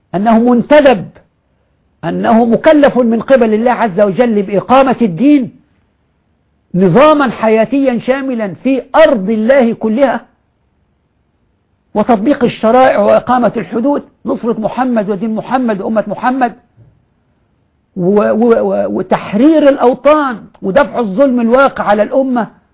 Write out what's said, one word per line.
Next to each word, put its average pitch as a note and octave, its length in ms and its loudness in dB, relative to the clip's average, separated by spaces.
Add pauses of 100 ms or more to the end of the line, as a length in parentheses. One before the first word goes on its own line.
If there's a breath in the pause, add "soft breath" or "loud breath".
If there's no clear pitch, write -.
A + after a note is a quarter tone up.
(140)
أنه A3 240 0
منتدب، B3 720 2 (960)
أنه G3+ 400 0
مكلف C#4+ 540 2
من A3+ 240 0
قبل A#3 320 2
الله A3+ 180 0
عز G3 280 -2
وجل G#3 420 0
بإقامة A#3+ 600 0
الدين A#3 540 0 (1160)
نظاما B3 560 2
حياتيا A3+ 680 -2
شاملا B3 560 -6
في B3+ 280 -4 (140)
أرض C4+ 340 2
الله A3+ 440 0
كلها، A#3 460 -2 (1700)
وتطبيق A3+ 500 0
الشرائع A#3+ 540 0
وإقامة A3 580 0
الحدود، A3+ 460 -4 (220)
نصرة A3 360 -6
محمد A3+ 500 -2
ودين A3 240 -4
محمد A3+ 460 -4
وأمة G#3+ 260 -4
محمد، B3 460 -4 (1400)
و-، G3+ 340 0
و-، A3 300 2
و-، G3+ 260 -2
وتحرير C#4 840 0
الأوطان، C4+ 760 0 (180)
ودفع G3 360 -2
الظلم A#3+ 420 0
الواقع A#3+ 440 0
على G#3+ 180 0
الأمة، B3 460 -2 (260)